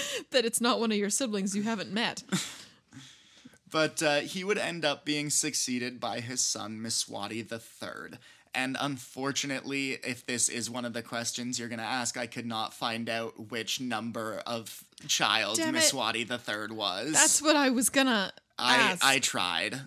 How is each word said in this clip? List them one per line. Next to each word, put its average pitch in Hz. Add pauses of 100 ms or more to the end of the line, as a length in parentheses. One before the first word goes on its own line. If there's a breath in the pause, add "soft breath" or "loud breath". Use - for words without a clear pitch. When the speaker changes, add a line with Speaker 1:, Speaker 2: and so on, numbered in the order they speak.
(320 loud breath)
Speaker 1:
that 247
it's 233
not 233
one 220
of 208
your 202
siblings 208
you 208
haven't 208
met. 214
<laughs> - (1400 loud breath)
Speaker 2:
But, 156
uh, 147
he 165
would 196
end 160
up 143
being 147
succeeded 123
by 117
his 123
son, 110
Miswati 110
the 117
third. - (340 soft breath)
And 131
unfortunately, 135
if 120
this 120
is 117
one 120
of 117
the 117
questions 120
you're 117
gonna 113
ask, 120
I 123
could 117
not 110
find 117
out 113
which 117
number 113
of 117 (220)
child 110
Speaker 1:
Damn 320
it. -
Speaker 2:
Miswati 117
the 123
third 107
was. 107
Speaker 1:
That's 302
what 302
I 277
was 247
gonna 240 (260)
Speaker 2:
I, 254
Speaker 1:
ask. 196
Speaker 2:
I 135
tried. 101